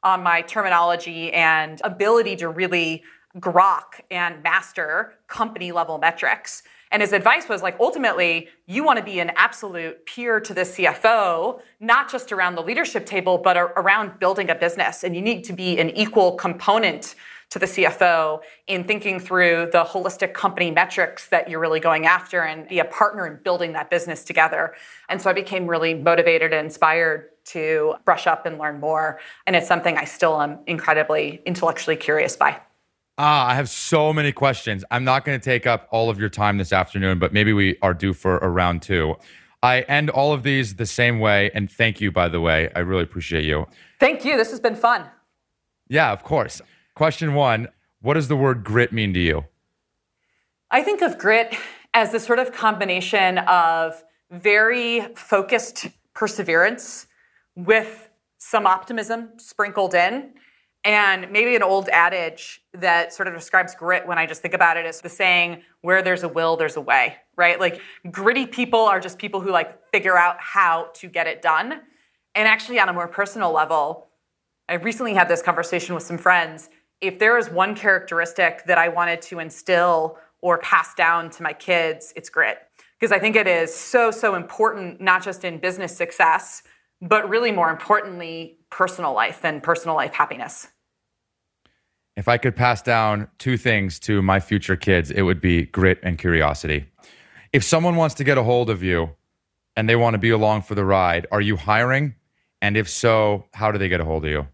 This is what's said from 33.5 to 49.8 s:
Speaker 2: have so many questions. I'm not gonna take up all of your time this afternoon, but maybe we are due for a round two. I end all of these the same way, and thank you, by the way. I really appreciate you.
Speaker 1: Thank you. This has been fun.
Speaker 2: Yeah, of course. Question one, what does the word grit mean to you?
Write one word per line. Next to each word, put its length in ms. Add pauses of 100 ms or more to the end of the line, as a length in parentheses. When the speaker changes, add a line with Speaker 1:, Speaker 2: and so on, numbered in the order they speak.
Speaker 2:
have 160
so 440
many 180
questions. 580
I'm 140
not 200
gonna 140
take 300
up 240
all 180
of 100
your 100
time 280
this 160
afternoon, 460
but 140
maybe 200
we 300
are 100
due 200
for 260
a 100
round 320
two. 360 (440)
I 200
end 280
all 240
of 80
these 360
the 100
same 320
way, 340
and 160
thank 320
you, 100
by 180
the 120
way. 340
I 40
really 240
appreciate 400
you. 240 (320)
Speaker 1:
Thank 260
you. 120
This 120
has 100
been 160
fun. 360 (760)
Speaker 2:
Yeah, 240
of 120
course. 360 (360)
Question 380
one, 340 (340)
what 120
does 160
the 80
word 260
grit 300
mean 220
to 40
you? 260 (1300)